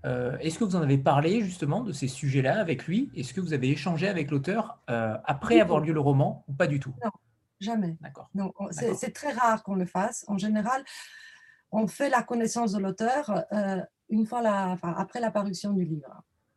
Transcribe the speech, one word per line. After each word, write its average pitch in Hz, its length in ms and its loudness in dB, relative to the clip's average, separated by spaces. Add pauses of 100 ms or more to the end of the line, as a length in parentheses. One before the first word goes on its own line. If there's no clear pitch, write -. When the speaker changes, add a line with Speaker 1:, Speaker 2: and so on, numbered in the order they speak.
Speaker 1:
euh, 127 320 -2
est-ce 160 220 -4
que 240 40 2
vous 185 120 0
en 170 80 2
avez 139 160 6
parlé 156 420 4
justement 180 400 -2
de 220 100 -6
ces 139 160 -4
sujets-là 135 520 0
avec 165 260 -2
lui ? 226 300 0
Est-ce - 180 -8
que 190 80 -4
vous 165 120 -2
avez 131 180 2
échangé 165 360 0
avec 165 220 -2
l'auteur, 175 640 -2
euh, 113 340 0
après 151 300 2
Speaker 2:
Du 220 60 12
Speaker 1:
avoir 170 180 4
Speaker 2:
tout. 151 80 0
Speaker 1:
lu 165 60 2
le 156 60 2
roman 143 480 2
ou 143 60 -6
pas 170 140 2
du 143 120 0
tout ? 135 140 -8 (100)
Speaker 2:
Non, 220 60 0 (500)
jamais. 196 420 -2
Speaker 1:
D'accord. 143 340 -16
Speaker 2:
Non, 196 240 -4
on, 202 120 -6
c'est, 170 100 -8
Speaker 1:
D'accord. 233 180 -2
Speaker 2:
c'est 254 140 -6
très 294 180 -6
rare 226 320 2
qu'on 196 120 -4
le 185 120 0
fasse. 208 400 -2
En 208 100 -2
général, 214 480 0 (840)
on 220 160 0
fait 277 220 -2
la 254 120 4
connaissance 233 520 0
de 208 40 -2
l'auteur, 202 760 0
euh, 196 300 0 (280)
une 220 160 2
fois 240 160 -4
la, 196 280 2
enfin, 175 260 -4
après 185 240 -4
la 226 120 0
parution 202 420 -2
du 185 100 2
livre. 156 400 -8 (340)